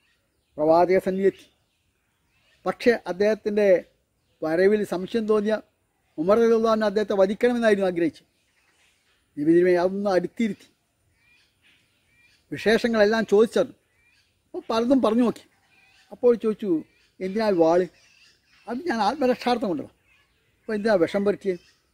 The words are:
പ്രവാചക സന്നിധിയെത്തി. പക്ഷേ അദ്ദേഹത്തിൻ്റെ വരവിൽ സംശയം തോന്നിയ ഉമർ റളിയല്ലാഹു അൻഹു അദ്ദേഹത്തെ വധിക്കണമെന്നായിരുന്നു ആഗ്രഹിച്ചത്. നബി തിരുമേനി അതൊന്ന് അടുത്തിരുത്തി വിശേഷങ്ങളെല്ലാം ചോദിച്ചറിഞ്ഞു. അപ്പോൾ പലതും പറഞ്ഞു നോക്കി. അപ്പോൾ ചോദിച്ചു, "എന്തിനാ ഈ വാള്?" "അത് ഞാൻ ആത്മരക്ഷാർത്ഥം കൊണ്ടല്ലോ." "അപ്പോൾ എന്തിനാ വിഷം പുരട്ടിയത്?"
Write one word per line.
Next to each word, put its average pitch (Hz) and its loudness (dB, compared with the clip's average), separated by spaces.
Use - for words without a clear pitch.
പ്രവാചക 165 2
സന്നിധിയെത്തി. 190 -2
പക്ഷേ 208 0
അദ്ദേഹത്തിൻ്റെ 208 -2
വരവിൽ 190 0
സംശയം 185 -6
തോന്നിയ 214 -2
ഉമർ 185 0
റളിയല്ലാഹു 226 2
അൻഹു 214 -2
അദ്ദേഹത്തെ 208 -2
വധിക്കണമെന്നായിരുന്നു 214 0
ആഗ്രഹിച്ചത്. 170 -4
നബി 147 2
തിരുമേനി 175 4
അതൊന്ന് 190 -2
അടുത്തിരുത്തി 185 -4
വിശേഷങ്ങളെല്ലാം 220 0
ചോദിച്ചറിഞ്ഞു. 202 2
അപ്പോൾ 349 -12
പലതും 240 0
പറഞ്ഞു 233 2
നോക്കി. - -4
അപ്പോൾ 240 2
ചോദിച്ചു, 214 -4
"എന്തിനാ 202 -4
ഈ 196 2
വാള്?" 170 4
"അത് 240 -8
ഞാൻ 233 -4
ആത്മരക്ഷാർത്ഥം 247 -2
കൊണ്ടല്ലോ." 135 -6
"അപ്പോൾ - -10
എന്തിനാ 208 0
വിഷം 175 0
പുരട്ടിയത്?" 185 -4